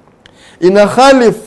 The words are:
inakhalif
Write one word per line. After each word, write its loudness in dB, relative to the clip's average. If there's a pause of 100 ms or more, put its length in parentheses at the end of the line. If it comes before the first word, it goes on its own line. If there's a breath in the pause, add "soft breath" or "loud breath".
(600 soft breath)
inakhalif 0 (100)